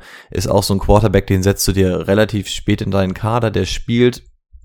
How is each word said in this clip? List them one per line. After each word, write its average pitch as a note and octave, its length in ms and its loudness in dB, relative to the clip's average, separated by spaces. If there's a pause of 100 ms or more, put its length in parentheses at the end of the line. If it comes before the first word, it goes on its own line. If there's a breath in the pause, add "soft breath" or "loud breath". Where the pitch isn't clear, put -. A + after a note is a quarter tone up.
(320 loud breath)
ist - 160 -4
auch G2 160 2
so G2+ 100 0
ein G2 60 0
Quarterback, G2+ 480 4
den F#2+ 160 0
setzt G2 240 0
du G2+ 40 0
dir F2+ 360 0
relativ G#2 400 0
spät - 340 -4
in G2 80 -4
deinen F#2+ 240 0
Kader, A2 380 -2
der F#2+ 120 -2
spielt. A#2+ 600 0 (400)